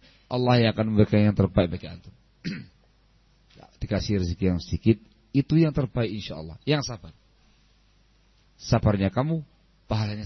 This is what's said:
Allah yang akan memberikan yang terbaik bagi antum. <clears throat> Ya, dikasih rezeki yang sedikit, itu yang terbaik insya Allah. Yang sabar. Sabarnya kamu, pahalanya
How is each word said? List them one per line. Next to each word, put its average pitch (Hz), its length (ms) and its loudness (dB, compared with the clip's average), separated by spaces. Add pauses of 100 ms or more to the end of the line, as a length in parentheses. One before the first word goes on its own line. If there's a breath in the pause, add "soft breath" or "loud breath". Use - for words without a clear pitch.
(280 soft breath)
Allah 123 280 0
yang 113 160 4
akan 110 200 -2
memberikan 104 280 4
yang 104 160 2
terbaik 95 320 2
bagi 87 200 -8
antum. 87 240 -18 (320)
<clears throat> - 340 -12 (800)
Ya, - 80 -20 (160)
dikasih 101 400 -2
rezeki 87 220 -2 (100)
yang 82 80 -2
sedikit, - 400 2 (320)
itu 139 240 0
yang 151 160 2
terbaik 117 400 -2
insya 90 240 -10
Allah. 80 240 -12
Yang 139 320 -2
sabar. 82 160 -18 (1400)
Sabarnya 101 560 0
kamu, 156 320 -4 (480)
pahalanya 107 360 -6